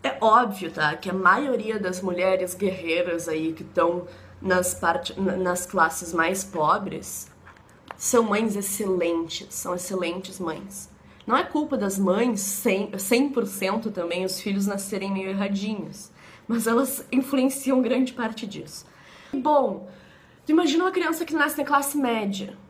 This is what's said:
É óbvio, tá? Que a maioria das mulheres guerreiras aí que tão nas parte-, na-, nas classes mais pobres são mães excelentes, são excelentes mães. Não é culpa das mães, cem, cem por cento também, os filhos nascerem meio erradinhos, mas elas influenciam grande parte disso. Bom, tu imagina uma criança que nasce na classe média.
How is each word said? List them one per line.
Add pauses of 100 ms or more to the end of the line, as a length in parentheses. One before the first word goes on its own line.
É
óbvio,
tá?
Que
a
maioria
das
mulheres
guerreiras
aí
que
tão (360)
nas
parte-,
na-,
nas
classes
mais
pobres (680)
são
mães
excelentes,
são
excelentes
mães. (340)
Não
é
culpa
das
mães,
cem,
cem
por
cento
também,
os
filhos
nascerem
meio
erradinhos, (380)
mas
elas
influenciam
grande
parte
disso. (480)
Bom, (560)
tu
imagina
uma
criança
que
nasce
na
classe
média. (120)